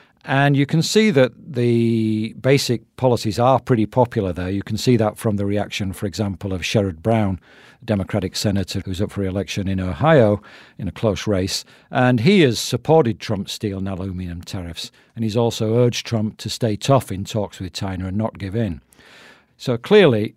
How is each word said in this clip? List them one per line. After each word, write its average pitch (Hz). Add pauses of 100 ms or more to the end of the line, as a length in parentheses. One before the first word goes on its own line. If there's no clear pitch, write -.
(260)
And 143
you 139
can 160
see 214
that 127 (220)
the 113
basic 131 (140)
policies 117
are 123
pretty 110
popular 107
there. 90
You 98
can 110
see 120
that 107
from 107
the 101
reaction, 101
for -
example, 101
of 92
Sherrod 98
Brown, 104 (460)
Democratic 98
senator 98
who's 92
up 98
for 101
re-election 95
in 95
Ohio 104 (340)
in 98
a -
close 101
race. 95 (260)
And 127
he 180
has 120
supported 127
Trump's 98
steel 95
and 95
aluminum 92
tariffs. 87 (260)
And 113
he's 110
also 113
urged 120
Trump 107
to -
stay 107
tough 135
in 98
talks -
with 92
China 92
and 92
not 110
give 95
in. 104 (720)
So 120
clearly, 131